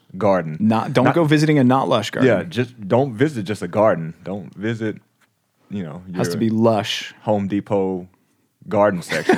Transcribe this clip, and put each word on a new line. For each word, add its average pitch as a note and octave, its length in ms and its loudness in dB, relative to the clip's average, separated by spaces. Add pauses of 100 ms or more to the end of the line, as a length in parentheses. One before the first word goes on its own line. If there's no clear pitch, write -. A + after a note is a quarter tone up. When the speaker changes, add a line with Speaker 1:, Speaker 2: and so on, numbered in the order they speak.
(180)
Speaker 1:
garden. F2+ 420 0
Speaker 2:
Not, A2 340 0
don't B2 120 4
Speaker 1:
Not C3+ 100 2
Speaker 2:
go E3+ 80 4
visiting D3+ 360 4
a C3 40 4
not B2+ 240 2
lush A2 240 0
garden. - 180 2
Speaker 1:
Yeah, F#2 140 2
just A2 440 -8
don't B2 260 0
visit A#2 300 -2
just G2+ 180 -6
a F#2 60 -6
garden. E2+ 460 0 (100)
Don't F#2 320 -10
visit, A2 420 -6 (720)
you G3 140 -6
know, E2 200 -12 (120)
Speaker 2:
Has B2 140 -2
to - 40 -4
Speaker 1:
your A2 60 -4
Speaker 2:
be A2+ 100 0
lush. A2 720 0
Speaker 1:
Home G#2 260 0
Depot F#2+ 600 -2 (600)
garden G2+ 340 2
section. D#2+ 360 0